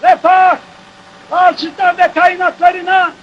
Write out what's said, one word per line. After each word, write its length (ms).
refah, 540
hasıta 680
ve 140
kaynaklarına 1120